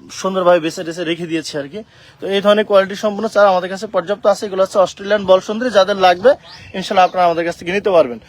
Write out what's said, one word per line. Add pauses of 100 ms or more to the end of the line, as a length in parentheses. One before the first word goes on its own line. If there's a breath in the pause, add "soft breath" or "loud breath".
(120)
সুন্দরভাবে
বেছে
টেছে
রেখে
দিয়েছি
আর
কি। (360 soft breath)
তো
এই
ধরনের
কোয়ালিটি
সম্পন্ন
চারা
আমাদের
কাছে
পর্যাপ্ত
আছে।
এগুলো
হচ্ছে
অস্ট্রেলিয়ান
বল
সুন্দরী,
যাদের
লাগবে (400 loud breath)
ইনশাল্লাহ
আপনারা
আমাদের
কাছ
থেকে
নিতে
পারবেন।